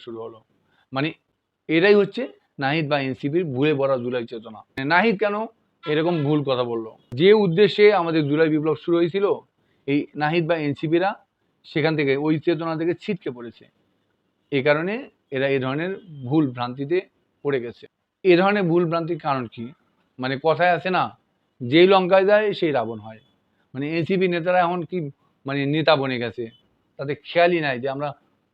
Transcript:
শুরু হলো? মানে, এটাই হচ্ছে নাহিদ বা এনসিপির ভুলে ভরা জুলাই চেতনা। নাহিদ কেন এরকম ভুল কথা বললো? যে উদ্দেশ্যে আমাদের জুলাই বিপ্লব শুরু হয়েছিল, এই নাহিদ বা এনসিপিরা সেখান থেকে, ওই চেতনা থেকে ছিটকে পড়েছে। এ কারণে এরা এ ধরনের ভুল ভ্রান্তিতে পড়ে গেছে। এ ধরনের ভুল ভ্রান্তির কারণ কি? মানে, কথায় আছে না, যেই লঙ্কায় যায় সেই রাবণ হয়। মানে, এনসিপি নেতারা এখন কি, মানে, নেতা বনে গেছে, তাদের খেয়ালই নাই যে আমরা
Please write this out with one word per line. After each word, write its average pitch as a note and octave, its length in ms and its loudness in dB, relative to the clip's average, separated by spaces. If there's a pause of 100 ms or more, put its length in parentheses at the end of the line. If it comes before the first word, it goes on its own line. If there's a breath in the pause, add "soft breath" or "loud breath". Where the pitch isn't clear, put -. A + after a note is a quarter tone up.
শুরু A#2 160 -12
হলো? A2+ 180 -14 (540)
মানে, C#3 160 -2 (600)
এটাই F3+ 300 6
হচ্ছে G3 220 -2 (380)
নাহিদ D3 320 -2
বা D3 80 2
এনসিপির C#3 440 -4 (120)
ভুলে D3+ 180 2
ভরা C3+ 240 0
জুলাই B2 280 -6
চেতনা। A2+ 340 -16 (340)
নাহিদ G3+ 260 4
কেন G#3 160 -2 (480)
এরকম D#3+ 400 0
ভুল D3+ 200 2
কথা B2+ 200 -2
বললো? A2+ 280 -6 (280)
যে F#3 140 6
উদ্দেশ্যে G3+ 600 4
আমাদের E3 340 0
জুলাই D#3 220 2
বিপ্লব D3+ 340 0
শুরু E3+ 140 0
হয়েছিল, F3 280 0 (600)
এই C#3 120 2 (160)
নাহিদ D3+ 320 0
বা E3+ 100 2
এনসিপিরা D#3+ 520 -2 (560)
সেখান D#3 300 -2
থেকে, C#3+ 220 2
ওই D#3 220 0
চেতনা E3 380 -2
থেকে E3 240 -2
ছিটকে F#3+ 300 -6
পড়েছে। A#2+ 320 -16 (880)
এ C#3 160 0
কারণে D#3+ 280 0 (360)
এরা C3+ 240 -2
এ - 40 0
ধরনের C#3+ 320 -4 (340)
ভুল D3 180 2 (120)
ভ্রান্তিতে C3 420 -6 (480)
পড়ে C#3 160 -2
গেছে। A#2 240 -14 (400)
এ F#3 120 6
ধরনের G3 340 2
ভুল F3 140 2
ভ্রান্তির E3 340 -4
কারণ C#3 240 -4 (100)
কি? A#2 120 -12 (540)
মানে, B2+ 240 -4
কথায় D#3+ 340 2
আছে E3+ 120 -6
না, E3+ 140 0 (580)
যেই D3+ 260 6
লঙ্কায় F#3+ 380 4
যায় G#3 280 4
সেই E3 180 -2
রাবণ A#2 280 -4
হয়। A2 220 -18 (520)
মানে, C3+ 180 -8
এনসিপি F3 360 0
নেতারা F3 380 0
এখন F3+ 180 -2
কি, F#3 140 -8 (480)
মানে, C#3 200 -2
নেতা D#3 300 2
বনে C3+ 280 -2
গেছে, A#2 200 -8 (560)
তাদের C#3+ 240 -6
খেয়ালই F3 380 2
নাই C3+ 180 -2
যে B2+ 100 -6
আমরা C#3+ 200 -6 (440)